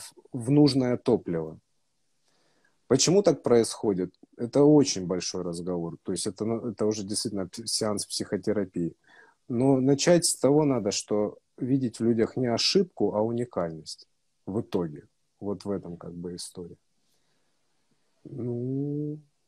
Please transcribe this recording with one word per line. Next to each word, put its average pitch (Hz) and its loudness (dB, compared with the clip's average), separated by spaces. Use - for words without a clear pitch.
в 120 -4
нужное 131 4
топливо. 82 -2
Почему 147 4
так 165 2
происходит? 107 2
Это 127 2
очень 147 6
большой 90 -4
разговор. 85 -6
То - -6
есть 87 -4
это, 104 -6
на-, 113 -4
это 107 -2
уже 107 0
действительно 101 -6
п-, 117 -14
сеанс 107 -4
психотерапии. 98 -4
Но 131 2
начать 139 4
с - -2
того 147 4
надо, 113 0
что - -2
видеть 131 -2
в 117 -4
людях 113 2
не 127 0
ошибку, 117 0
а 107 2
уникальность 98 -4
в 98 -4
итоге. 85 -4
Вот 101 -6
в 101 -4
этом 87 -8
как 85 -14
бы 87 -10
история. - -16
Ну, 139 -6